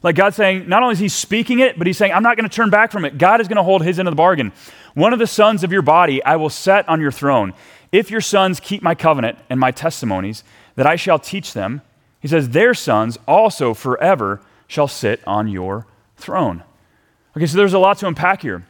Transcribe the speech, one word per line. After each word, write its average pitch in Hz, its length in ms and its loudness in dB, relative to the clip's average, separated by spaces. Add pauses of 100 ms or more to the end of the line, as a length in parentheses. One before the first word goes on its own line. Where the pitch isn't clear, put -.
Like, 170 120 2
God's 196 200 4
saying, 190 340 0
not 214 140 4
only 247 100 0
is 170 60 -2
he 196 100 0
speaking 233 500 -2
it, 254 200 2
but 175 80 0
he's 185 100 -2
saying, 196 160 2
"I'm 185 80 2
not 233 160 4
gonna 220 100 0
turn 226 220 -2
back 214 220 4
from 196 120 -6
it." 143 140 -6
God 196 240 4
is 202 60 -2
gonna 208 160 0
hold 185 200 2
his 170 160 -2
end 180 80 -2
of 170 40 -2
the 151 160 0
bargain. 139 260 0 (400)
"One 196 200 2
of 240 60 -4
the 226 80 0
sons 208 360 2
of 180 80 -4
your 196 100 0
body 151 420 4
I 156 140 2
will 156 140 -2
set 196 360 0
on 160 140 0
your 143 100 -2
throne. 123 420 -2 (380)
If 202 200 2
your 220 100 -4
sons 190 380 0
keep - 240 -10
my 170 100 0
covenant 139 460 -2 (100)
and 127 100 -4
my 131 120 2
testimonies 107 720 -6 (320)
that 135 100 0
I 160 100 2
shall 165 240 0
teach - 340 -12
them," 113 280 -8 (380)
he - 80 -12
says, 143 220 0
"their 208 260 2
sons 113 420 -2 (100)
also 156 460 2
forever 123 680 -2 (260)
shall 147 200 -2
sit - 380 -4
on 107 220 -2
your 98 400 -8 (300)
throne." 113 440 -6 (760)
Okay, 160 120 -2
so 151 100 -2
there's 196 160 4
a 190 60 2
lot 196 180 4
to 202 100 -6
unpack 180 360 -2
here. 92 260 -8